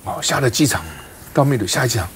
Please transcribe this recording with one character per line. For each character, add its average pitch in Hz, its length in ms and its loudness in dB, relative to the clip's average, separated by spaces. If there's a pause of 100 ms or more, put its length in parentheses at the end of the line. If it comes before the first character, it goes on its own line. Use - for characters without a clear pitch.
哦， - 160 -8
下 - 200 0
了 131 100 4
机 151 160 2
场， 87 160 0 (500)
到 143 120 4
秘 139 120 4
鲁 104 100 -2
下 131 200 0
机 117 120 0
场 87 180 -4